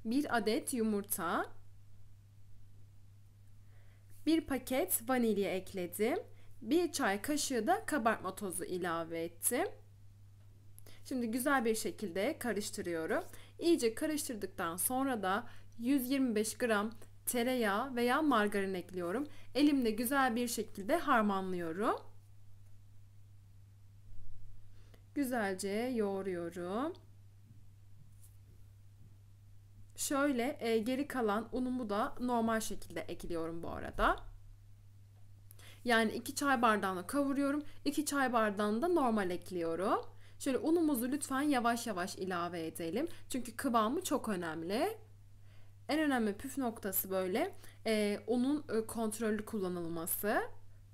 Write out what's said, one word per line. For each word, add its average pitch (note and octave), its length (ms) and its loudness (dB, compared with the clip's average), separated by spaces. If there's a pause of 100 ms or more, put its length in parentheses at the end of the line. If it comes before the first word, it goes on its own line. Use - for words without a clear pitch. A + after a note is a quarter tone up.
Bir B3 320 2
adet A#3 380 0
yumurta. G#3 720 0 (2750)
Bir D#4+ 200 4
paket C4 600 0
vanilya A3 420 4
ekledim. F#3+ 680 0 (440)
Bir D4+ 300 4
çay G#3 300 2
kaşığı C4+ 440 0
da G4+ 200 4
kabartma A3 480 2
tozu F3+ 300 -6
ilave E3 600 -2
ettim. B3 420 0 (1400)
Şimdi A#3+ 260 -2
güzel C4 340 2
bir A3+ 100 4
şekilde G#3 640 -2
karıştırıyorum. G3 840 -2 (340)
İyice C#4 360 4
karıştırdıktan G3+ 840 -2
sonra B3+ 460 2
da G3 240 2 (320)
yüz B3 320 2
yirmi C4 240 4
beş G#3+ 240 0
gram A3 320 2 (360)
tereyağı A#3+ 680 2
veya B3 260 4
margarin G#3 520 4
ekliyorum. F3+ 520 -2 (280)
Elimle C#4 360 6
güzel B3 460 2
bir A#3+ 120 2
şekilde G#3+ 480 0
harmanlıyorum. G3+ 1000 2 (3250)
Güzelce G#3 560 2
yoğuruyorum. G3 1200 0 (3000)
Şöyle, C#4 640 0
e, A3+ 180 2
geri B3+ 300 0
kalan A3 440 0
unumu B3+ 380 -2
da A3+ 300 0
normal A3+ 400 2
şekilde F#3 400 -6
ekliyorum E3 640 -4
bu E3 80 -6
arada. - 460 0 (1700)
Yani A3+ 280 4
iki - 220 -6
çay C4+ 280 4
bardağını G3 440 2
kavuruyorum, C#4 560 2 (220)
iki D4 220 0
çay C4+ 260 2
bardağını G#3+ 500 2
da E4+ 60 2
normal A#3 420 4
ekliyorum. F3 680 0 (380)
Şöyle C4 200 0
unumuzu D4+ 540 2
lütfen C4+ 300 -2
yavaş A#3+ 440 2
yavaş F#3 300 -2
ilave F3 500 -2
edelim. E3+ 420 -2 (200)
Çünkü B3 280 -4
kıvamı A#3+ 480 2
çok - 240 0
önemli. F#3 720 0 (880)
En D4 100 2
önemli B3 360 4
püf C4+ 240 -8
noktası G#3+ 520 -2
böyle, F#3+ 440 0 (320)
e, G#3+ 400 2
unun, B3+ 420 2
e, A3 180 0
kontrollü A3 580 -2
kullanılması. F3+ 960 0 (540)